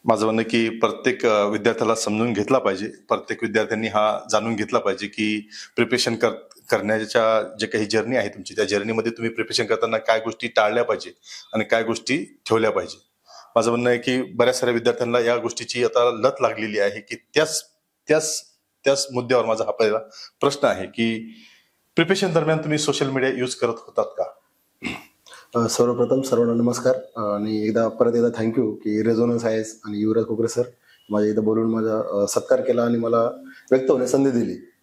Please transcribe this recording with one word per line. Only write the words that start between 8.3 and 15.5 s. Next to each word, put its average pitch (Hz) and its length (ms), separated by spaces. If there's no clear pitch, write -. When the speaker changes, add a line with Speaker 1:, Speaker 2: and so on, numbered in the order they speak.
Speaker 1:
त्या 107 80
जर्नीमध्ये 110 480
तुम्ही 113 200
प्रिपरेशन 113 320
करताना 113 340
काय 113 200
गोष्टी 113 300
टाळल्या 110 360
पाहिजे 92 260
आणि 113 100
काय 113 180
गोष्टी 113 680
ठेवल्या 110 220
पाहिजे. 90 320
माझं 117 140
म्हणणं 120 200
आहे 120 80
की 127 240
बऱ्याच 123 380
साऱ्या 123 140
विद्यार्थ्यांना 117 460
या 120 160
गोष्टीची 117 480